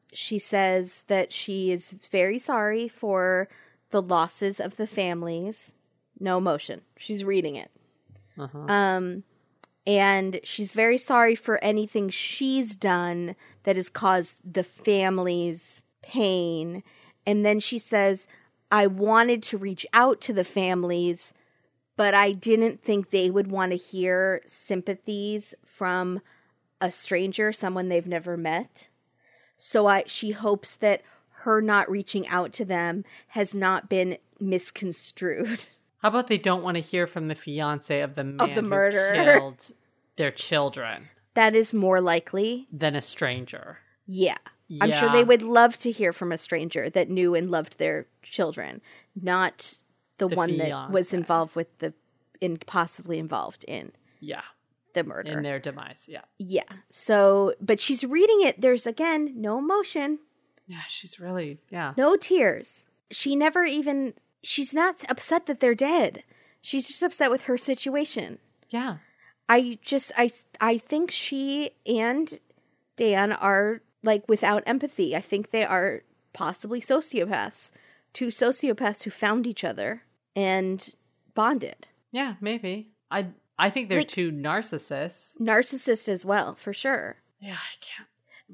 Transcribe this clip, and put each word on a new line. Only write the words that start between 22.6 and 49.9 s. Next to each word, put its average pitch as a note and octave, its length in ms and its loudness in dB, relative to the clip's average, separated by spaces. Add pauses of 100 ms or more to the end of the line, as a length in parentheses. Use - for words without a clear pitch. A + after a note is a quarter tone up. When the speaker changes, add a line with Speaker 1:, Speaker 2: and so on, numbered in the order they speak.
Speaker 1:
think G3+ 280 0
they F#3 200 2
would G3 200 0
want F#3 220 0
to F3+ 40 -2
hear F#3 720 0
sympathies G#3 1080 -6 (100)
from F3+ 560 -2 (600)
a F3+ 120 -2
stranger, F#3+ 600 -2
someone F#3 360 -4
they've F3 180 0
never F3 300 -4
met." E3 520 -6 (680)
So G#3+ 300 2
I, G3 200 6
she - 260 -6
hopes G#3 440 -2
that G#3 260 2 (400)
her A3 180 4
not G#3 300 2
reaching G3 380 -4
out F3+ 260 -2
to A3+ 100 -6
them F3 400 -2 (240)
has G3+ 260 -2
not F#3+ 340 0
been F#3 300 0 (540)
misconstrued. F#3+ 920 -6 (160)
<laughs> - 160 -20
Speaker 2:
How G#3+ 100 2
about A#3+ 180 0
they G#3+ 120 2
don't F#3 260 0
want F3+ 120 -2
to E3+ 40 -2
hear F3 260 -2
from D#3+ 220 -6
the D#3 80 -4
fiance D3 640 -2
of C#3+ 160 -4
the C#3 80 -4
man C#3 160 -4
Speaker 1:
Of - 160 0
the A3 60 0
Speaker 2:
who G#3+ 60 -4
Speaker 1:
murderer. G3 560 2
Speaker 2:
killed C4 460 2 (460)
their C#3+ 160 -2
children? C#3 760 -4 (260)
Speaker 1:
That A3 200 6
is A3 180 4
more F#3 280 4
likely. F#3+ 720 0
Speaker 2:
Than D3+ 240 -2
a C#3 40 -4
stranger. - 800 -6 (280)
Speaker 1:
Yeah. F#3+ 320 -2 (420)
I'm G3+ 100 4
sure - 180 2
Speaker 2:
Yeah. - 40 4
Speaker 1:
they A#3+ 120 8
would A#3 180 8
love A#3+ 360 8
to A#3+ 140 -2
hear G3 200 0
from F3 200 -4
a D#3+ 60 -6
stranger D#3+ 520 -4
that F3+ 180 2
knew F3+ 260 2
and F3 160 0
loved D#3+ 280 -4
their D#3 280 -2 (160)
children, D#3 580 -6 (340)
not F#3 640 -2 (400)